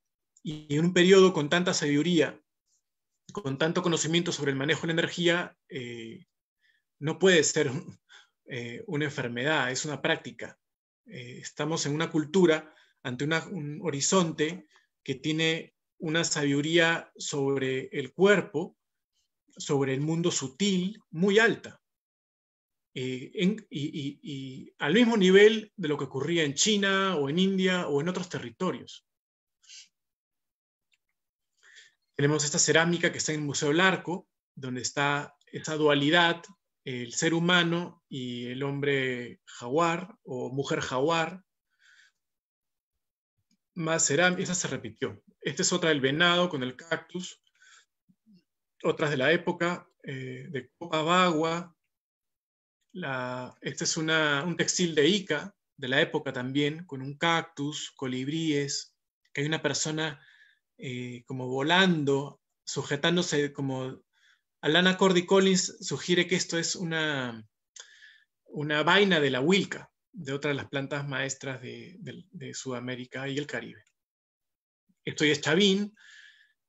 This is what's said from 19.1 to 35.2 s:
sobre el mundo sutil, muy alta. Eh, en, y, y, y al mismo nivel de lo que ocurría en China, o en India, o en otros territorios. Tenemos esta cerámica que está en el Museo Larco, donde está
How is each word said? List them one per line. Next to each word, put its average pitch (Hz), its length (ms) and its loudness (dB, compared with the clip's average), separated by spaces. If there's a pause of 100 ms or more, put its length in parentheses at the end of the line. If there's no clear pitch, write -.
sobre 139 380 -2
el 131 60 -2
mundo 165 320 0
sutil, 190 680 -2 (100)
muy 196 280 2
alta. - 420 0 (1120)
Eh, 127 420 -8
en, 208 360 0
y, 151 160 -4
y, 147 340 -8
y 135 580 -12
al 147 160 0
mismo 233 220 6
nivel 208 600 8
de 175 100 -4
lo 147 100 0
que 147 80 -4
ocurría 151 380 -2
en 143 120 0
China, 196 600 2
o 143 140 0
en 151 100 0
India, 185 480 2
o 143 140 0
en 165 80 -2
otros 180 200 -4
territorios. 120 760 -8 (3000)
Tenemos 143 280 2
esta 175 140 -2
cerámica 165 540 2
que 127 60 -8
está 156 140 -4
en 151 80 -4
el 151 60 -4
Museo 143 260 0
Larco, 175 560 0 (280)
donde 127 240 -8
está 143 560 -2 (100)